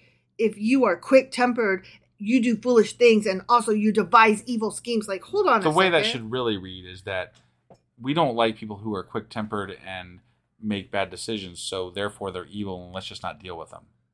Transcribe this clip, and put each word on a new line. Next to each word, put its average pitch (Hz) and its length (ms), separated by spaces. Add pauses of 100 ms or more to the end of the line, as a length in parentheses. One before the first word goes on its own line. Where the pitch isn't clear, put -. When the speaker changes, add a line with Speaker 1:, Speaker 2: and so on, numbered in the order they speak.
(380)
Speaker 1:
if 214 200
you 240 280
are 180 120
quick-tempered, 247 880 (320)
you 220 240
do 226 160
foolish 240 360
things, 220 340
and 190 200
also 233 240
you 214 200
devise 220 540
evil 220 260
schemes. 226 360
Like, 190 160
hold 392 240
on 226 140
Speaker 2:
The 160 80
Speaker 1:
a - 20
Speaker 2:
way 185 180
that 156 160
Speaker 1:
second. - 60 (100)
Speaker 2:
should 110 100
really 117 260
read 92 280
is 90 180
that 92 300 (680)
we 131 120
don't 147 220
like 113 220
people 107 200
who 107 180
are 90 80
quick-tempered 107 840
and 90 340 (420)
make 101 300
bad 98 180
decisions, 95 520
so 92 300
therefore 101 400
they're 90 140
evil, 95 400
and 90 80
let's 95 140
just - 160
not 78 180
deal 90 160
with 80 120
them. - 140 (300)